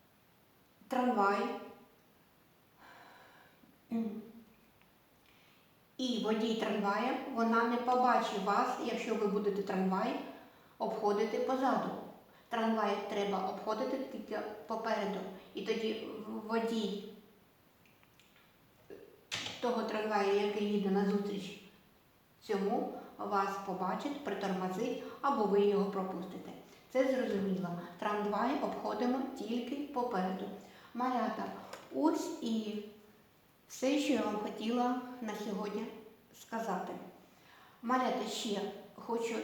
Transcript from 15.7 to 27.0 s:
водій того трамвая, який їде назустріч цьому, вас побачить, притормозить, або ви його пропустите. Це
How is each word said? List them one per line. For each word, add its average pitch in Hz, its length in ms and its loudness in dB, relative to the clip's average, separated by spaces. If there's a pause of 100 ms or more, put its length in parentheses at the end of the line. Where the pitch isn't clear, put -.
водій 214 580 0 (2500)
того 220 220 0
трамвая, 214 500 2
який 208 400 2
їде 190 180 4
назустріч 196 720 2 (800)
цьому, 196 500 0 (260)
вас 196 320 2 (160)
побачить, 196 580 -2
притормозить, 190 800 -2 (180)
або 240 240 4
ви 202 160 6
його 196 300 6
пропустите. - 600 -4 (400)
Це 262 140 4